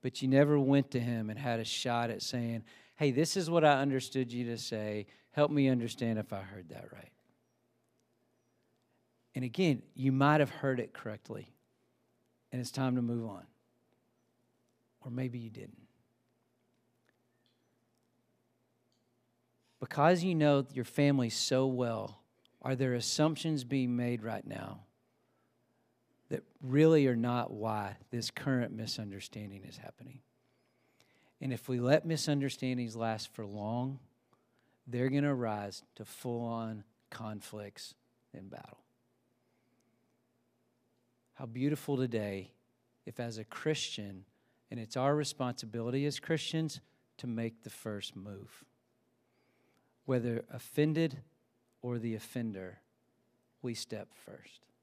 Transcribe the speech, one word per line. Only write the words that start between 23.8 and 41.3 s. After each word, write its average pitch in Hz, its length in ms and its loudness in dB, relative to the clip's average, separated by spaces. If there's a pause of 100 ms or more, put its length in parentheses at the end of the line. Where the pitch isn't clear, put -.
made 120 260 0
right 107 240 -6
now 104 340 -10 (1500)
that - 80 -4 (180)
really 143 460 6
are 127 80 4
not 120 380 0
why 107 440 -4 (140)
this 117 180 -4
current 127 440 -2
misunderstanding 104 920 -10
is - 140 -16
happening. - 420 -18 (1200)
And 131 120 -2
if - 160 -8
we 127 100 0
let 127 260 6
misunderstandings 135 920 -2
last 113 360 -2
for 110 140 -10
long, 117 540 -4 (840)
they're 123 260 0
gonna 143 220 2
rise 107 520 -2 (100)
to 110 100 -14
full-on 117 800 -6 (260)
conflicts 107 840 -12 (420)
and 95 140 -14
battle. - 280 -18 (2500)